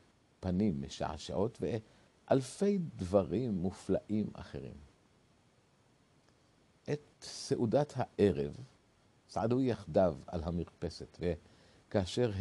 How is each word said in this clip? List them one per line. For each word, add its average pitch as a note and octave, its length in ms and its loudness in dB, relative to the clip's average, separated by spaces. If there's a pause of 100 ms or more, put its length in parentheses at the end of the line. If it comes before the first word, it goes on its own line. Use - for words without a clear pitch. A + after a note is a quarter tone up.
(400)
פנים F#2 420 0
משעשעות, D#2 800 -4
ואלפי - 1160 -2 (180)
דברים G2 560 2
מופלאים F#2+ 800 -2
אחרים. - 440 -12 (2250)
את D3 60 -2 (220)
סעודת - 760 0
הערב D#2+ 600 2 (720)
צעדו A#2+ 340 2
יחדיו G2 560 2 (100)
על E2+ 160 -4
המרפסת, - 760 -6
וכאשר - 1200 -2